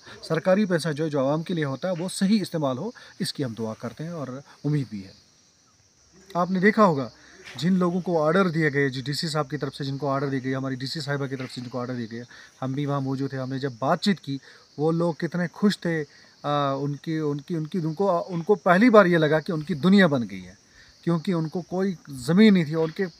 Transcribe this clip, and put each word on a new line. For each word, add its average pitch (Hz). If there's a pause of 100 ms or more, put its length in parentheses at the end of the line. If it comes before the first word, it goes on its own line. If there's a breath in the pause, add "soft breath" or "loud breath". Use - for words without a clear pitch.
(300 loud breath)
सरकारी 185
पैसा 165
जो 147
है, 165
जो 147
आवाम 147
के 185
लिए 160
होता 135
है, 190
वो 175
सही 196
इस्तेमाल 143
हो, 202 (280 loud breath)
इसकी 151
हम 113
दुआ 110
करते 117
हैं 170
और 135 (220 loud breath)
उम्मीद 143
भी 101
है। 95 (1200)
आपने 180
देखा 208
होगा, 139 (480 loud breath)
जिन 180
लोगों 180
को 170
order 170
दिए 156
गए, 139
जो 131
डीसी 143
साहब 147
की 147
तरफ 135
से 147
जिनको 139
order 139
दिए 135
गए, 131
हमारी 135
डीसी 135
साहिबा 139
की 135
तरफ 127
से -
जिनको 123
order 123
दिए 120
गए, 117 (360 loud breath)
हम 131
भी 143
वहाँ 139
मौजूद 135
थे, 135
हमने 131
जब 127
बातचीत 170
की, 139 (400 loud breath)
वो 156
लोग 165
कितने 175
खुश -
थे। 165 (440 soft breath)
आ, 143
उनकी, 143
उनकी, 147
उनकी, 156
उनको, 160 (120)
उनको 180
पहली 190
बार 208
ये 175
लगा 156
कि 170
उनकी 156
दुनिया 185
बन 139
गई 95
है, 90 (460 soft breath)
क्योंकि 170
उनको 165
कोई 185 (140)
ज़मीन 165
नहीं 175
थी, 151
उनके 160 (140)